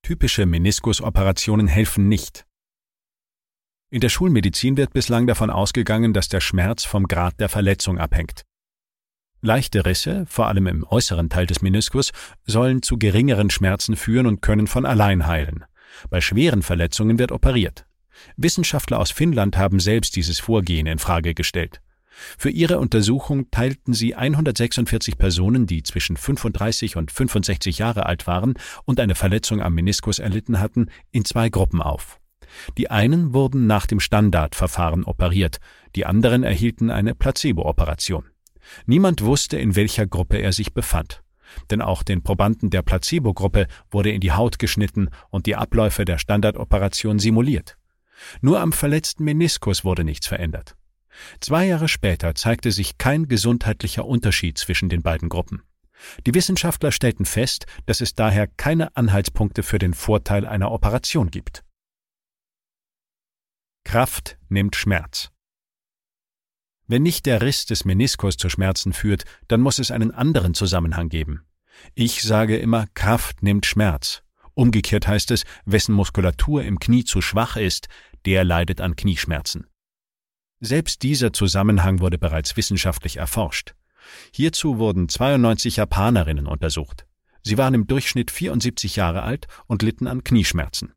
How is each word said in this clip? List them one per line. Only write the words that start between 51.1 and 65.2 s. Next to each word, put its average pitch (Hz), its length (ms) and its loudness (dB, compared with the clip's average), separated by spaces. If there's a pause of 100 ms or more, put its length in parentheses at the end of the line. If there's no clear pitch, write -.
Zwei 165 260 2
Jahre 165 220 0
später 85 460 -2
zeigte 113 360 -2
sich 98 260 -4
kein 147 320 0
gesundheitlicher 113 800 0
Unterschied 110 520 0
zwischen 90 300 -2
den 82 140 -2
beiden 82 260 -2
Gruppen. - 340 -6 (640)
Die 120 80 2
Wissenschaftler 170 580 0
stellten 113 320 0
fest, - 420 -2 (200)
dass - 140 -2
es 117 140 -4
daher 104 320 2
keine 160 500 -2
Anhaltspunkte 101 680 0
für - 160 -2
den 90 160 0
Vorteil 101 520 0
einer 104 240 -2
Operation 113 600 0
gibt. - 340 -12 (2250)
Kraft - 540 -2 (100)
nimmt 98 280 0
Schmerz. - 540 -2 (1600)